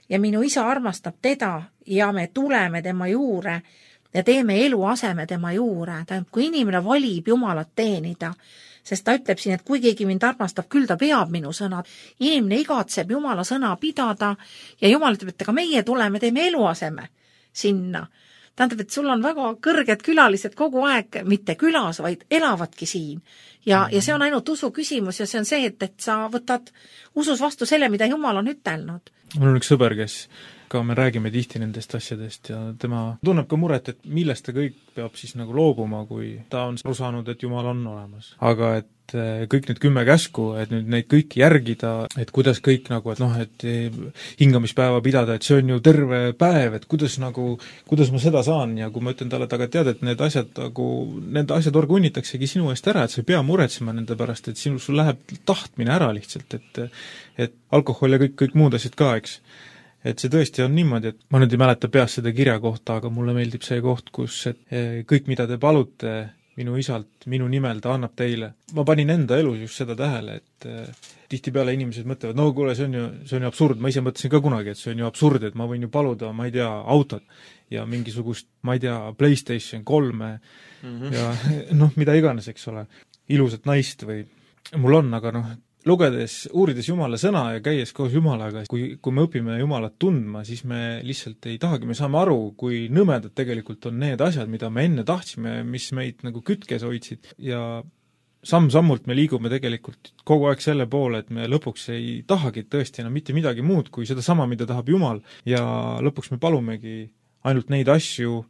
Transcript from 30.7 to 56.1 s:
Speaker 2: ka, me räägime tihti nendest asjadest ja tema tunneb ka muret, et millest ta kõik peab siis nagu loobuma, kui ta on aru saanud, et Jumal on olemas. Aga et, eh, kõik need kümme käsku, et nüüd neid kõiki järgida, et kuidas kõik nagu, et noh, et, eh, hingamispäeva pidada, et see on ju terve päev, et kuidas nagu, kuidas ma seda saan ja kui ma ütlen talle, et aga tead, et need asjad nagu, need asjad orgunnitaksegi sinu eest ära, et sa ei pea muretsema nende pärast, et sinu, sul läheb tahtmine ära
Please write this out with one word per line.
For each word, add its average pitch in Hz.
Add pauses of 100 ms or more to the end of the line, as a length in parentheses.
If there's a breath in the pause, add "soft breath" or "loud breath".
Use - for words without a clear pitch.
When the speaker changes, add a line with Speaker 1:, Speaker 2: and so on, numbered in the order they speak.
Speaker 2:
ka, 123
me 117
räägime 117
tihti 120
nendest 110
asjadest 110
ja 110 (200)
tema 117
tunneb 165
ka 156
muret, 160
et -
millest 151
ta 120
kõik 139 (180)
peab 117
siis -
nagu 117
loobuma, 113
kui 110 (140)
ta 123
on 120
aru 135
saanud, 120
et 120
Jumal 120
on 123
olemas. 104 (100)
Aga 113 (100)
et, -
eh, 113
kõik 135
need 120
kümme 139
käsku, 135 (120)
et 110
nüüd 110
neid 117
kõiki 147
järgida, 117 (260)
et 120
kuidas 135
kõik 131
nagu, 117
et 107
noh, 120
et, 117
eh, 117 (500 loud breath)
hingamispäeva 123
pidada, 123
et 110
see 143
on 131
ju 120
terve 135 (100)
päev, 147
et 107
kuidas 147
nagu, 123 (280 loud breath)
kuidas 151
ma 131
seda 151
saan 123
ja 110
kui 117
ma 123
ütlen 123
talle, 127
et 117
aga 123
tead, 143
et 110
need 120
asjad 143
nagu, 123 (320)
need 147
asjad 151
orgunnitaksegi 147
sinu 170
eest 127
ära, 208
et 117
sa 123
ei 113
pea 175
muretsema 131
nende 113
pärast, 117
et 113
sinu, 139
sul 143
läheb 151 (240)
tahtmine -
ära 165